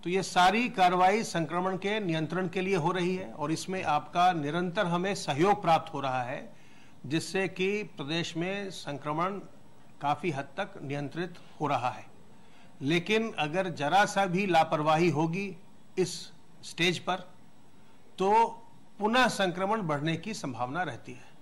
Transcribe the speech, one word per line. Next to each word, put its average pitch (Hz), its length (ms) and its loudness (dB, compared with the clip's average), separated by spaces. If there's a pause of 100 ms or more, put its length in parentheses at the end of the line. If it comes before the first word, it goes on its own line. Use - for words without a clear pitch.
तो 170 60 -4
ये 185 140 2
सारी 202 480 4
कार्रवाई 185 540 6
संक्रमण 175 520 0
के 202 220 0
नियंत्रण 170 480 -2
के 175 140 -2
लिए 190 160 2
हो 165 140 2
रही 180 240 0
है 196 160 -8
और 151 200 -4
इसमें 185 340 -4
आपका 175 480 4
निरंतर 170 540 0
हमें 175 300 0
सहयोग 165 440 2
प्राप्त 165 320 2
हो 147 80 -2
रहा 127 220 0
है, 139 320 -8 (500)
जिससे 165 420 0
कि 190 360 0 (140)
प्रदेश 156 400 -2
में 196 340 -4
संक्रमण 160 680 -2 (640)
काफ़ी 151 300 0
हद 139 160 -4 (100)
तक 202 240 -4
नियंत्रित 143 540 -6 (240)
हो 151 80 0
रहा 127 220 2
है। - 160 -10 (760)
लेकिन 175 580 2
अगर 170 320 0
जरा 151 340 4
सा 196 200 2
भी 190 200 2
लापरवाही 160 640 6
होगी 165 360 0 (520)
इस 180 180 2 (480)
स्टेज 165 360 0
पर, 180 160 -2 (1040)
तो 214 280 8 (520)
पुनः 233 300 6
संक्रमण 190 520 0
बढ़ने 156 360 0
की 208 160 -6
संभावना 127 500 -4
रहती 127 280 -8
है। 123 140 -14 (160)